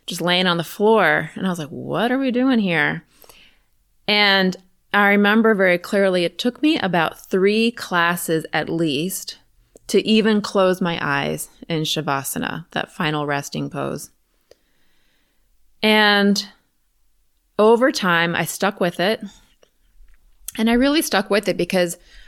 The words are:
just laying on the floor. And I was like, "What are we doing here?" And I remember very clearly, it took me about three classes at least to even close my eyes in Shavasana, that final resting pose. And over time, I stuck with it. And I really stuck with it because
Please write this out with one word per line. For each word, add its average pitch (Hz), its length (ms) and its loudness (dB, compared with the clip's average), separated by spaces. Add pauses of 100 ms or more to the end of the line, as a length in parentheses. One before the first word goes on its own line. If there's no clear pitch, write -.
just 170 120 -10
laying 175 280 0
on 170 100 2
the 165 80 -4
floor. 170 680 2
And 185 120 -6
I - 20 0
was 170 100 -4
like, 147 100 -10
"What 143 420 -4
are 262 80 -2
we 269 120 -2
doing 247 280 0
here?" 165 460 0 (1040)
And 196 480 2 (360)
I 208 140 4
remember 208 480 4
very 185 220 2
clearly, 185 480 0
it 165 120 -6
took - 240 -4
me 311 180 2
about 175 380 0 (120)
three 208 420 2
classes 170 800 -2
at 156 160 -4
least 165 680 -4 (500)
to - 200 0
even 214 340 2
close 185 400 0
my 170 200 -2
eyes 147 480 -4 (180)
in 160 160 -2
Shavasana, 151 880 -6
that - 200 -6
final 151 340 -4
resting 143 440 -6
pose. 139 420 -8 (1700)
And 208 680 4 (1120)
over 233 320 4
time, 170 440 0
I 175 100 -2
stuck 202 340 -4
with 175 200 -2
it. 202 220 -2 (1400)
And 226 120 2
I 233 40 2
really 277 280 2
stuck 208 280 -2
with 208 180 0
it 180 100 -2
because 175 400 -2 (300)